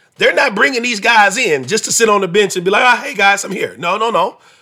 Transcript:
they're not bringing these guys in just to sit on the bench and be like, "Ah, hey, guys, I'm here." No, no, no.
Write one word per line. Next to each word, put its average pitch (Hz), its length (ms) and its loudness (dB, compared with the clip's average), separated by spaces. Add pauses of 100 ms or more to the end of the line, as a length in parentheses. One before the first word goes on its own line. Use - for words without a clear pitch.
(180)
they're 247 160 0
not 285 200 0
bringing 247 280 0
these 240 180 -4
guys 214 380 4
in 151 280 0
just 208 200 -2
to 160 60 -6
sit 220 180 2
on 202 100 2
the 190 80 -2
bench 196 280 0
and 175 80 -4
be 190 60 0
like, 214 140 2
"Ah, 240 180 4
hey, 277 120 -10
guys, 196 280 2
I'm 190 100 -10
here." 127 260 -6
No, 175 180 -4
no, 226 140 -2
no. 196 280 -2 (240)